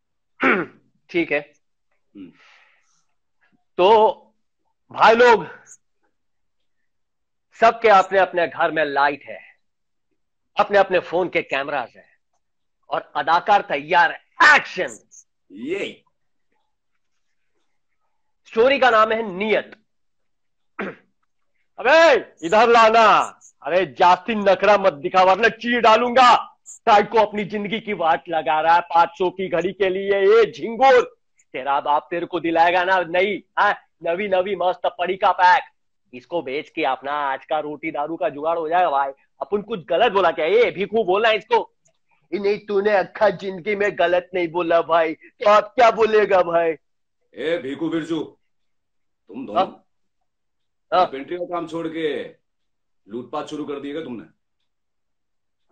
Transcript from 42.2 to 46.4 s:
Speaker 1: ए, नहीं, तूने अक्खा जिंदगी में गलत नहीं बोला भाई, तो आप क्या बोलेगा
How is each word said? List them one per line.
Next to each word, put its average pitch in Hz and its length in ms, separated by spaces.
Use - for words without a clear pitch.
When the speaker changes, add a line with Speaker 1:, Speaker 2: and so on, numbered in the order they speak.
Speaker 1:
ए, 190 60
नहीं, 202 200
तूने 208 320
अक्खा 202 380
जिंदगी 190 460
में 202 240
गलत 180 340
नहीं 175 140
बोला 170 340
भाई, 165 320
तो - 360
आप 208 140
क्या 226 280
बोलेगा 208 500